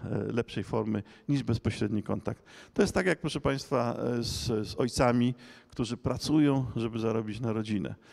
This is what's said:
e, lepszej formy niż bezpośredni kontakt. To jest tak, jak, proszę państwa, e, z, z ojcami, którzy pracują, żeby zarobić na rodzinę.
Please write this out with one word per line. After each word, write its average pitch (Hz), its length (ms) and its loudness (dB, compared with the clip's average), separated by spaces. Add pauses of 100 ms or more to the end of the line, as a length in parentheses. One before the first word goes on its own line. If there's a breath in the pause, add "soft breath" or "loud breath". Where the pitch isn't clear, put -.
e, 107 280 -4
lepszej 113 320 -2
formy 110 400 -2 (260 loud breath)
niż 139 140 2
bezpośredni 107 600 0
kontakt. 104 400 -4 (300 loud breath)
To - 80 4
jest 202 120 2
tak, 185 120 2
jak, 170 140 2
proszę 156 220 -4
państwa, 123 560 0
e, 120 260 -2
z, 107 440 -2
z - 100 -12
ojcami, 123 580 4 (320 loud breath)
którzy 120 300 -4
pracują, 139 680 2 (100)
żeby 113 240 -2
zarobić 110 400 -2
na 117 140 0
rodzinę. 107 420 -2 (180 loud breath)